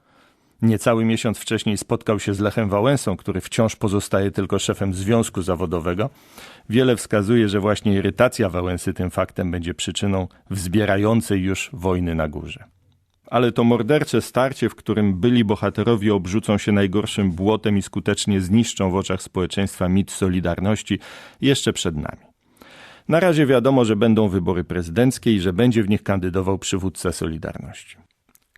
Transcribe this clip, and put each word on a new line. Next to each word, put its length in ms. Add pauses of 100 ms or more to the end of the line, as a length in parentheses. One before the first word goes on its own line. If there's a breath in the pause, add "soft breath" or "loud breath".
(640 soft breath)
Niecały 420
miesiąc 340
wcześniej 380
spotkał 440
się 140
z 60
Lechem 280
Wałęsą, 480
który 240
wciąż 360
pozostaje 540
tylko 280
szefem 360
związku 480
zawodowego. 680 (580 loud breath)
Wiele 280
wskazuje, 520
że 120
właśnie 340
irytacja 540
Wałęsy 460
tym 160
faktem 400
będzie 240
przyczyną 540 (220 soft breath)
wzbierającej 920
już 300
wojny 420
na 140
górze. 360 (640)
Ale 260
to 120
mordercze 580
starcie, 460
w 60
którym 400
byli 300
bohaterowie 680
obrzucą 440
się 140
najgorszym 600
błotem 460
i 40
skutecznie 580
zniszczą 500
w 60
oczach 260
społeczeństwa 640
mit 220
Solidarności, 880 (420 loud breath)
jeszcze 320
przed 240
nami. 260 (840 loud breath)
Na 120
razie 260
wiadomo, 380
że 120
będą 320
wybory 360
prezydenckie 720
i 60
że 120
będzie 300
w 60
nich 140
kandydował 560
przywódca 540
Solidarności. 840 (600)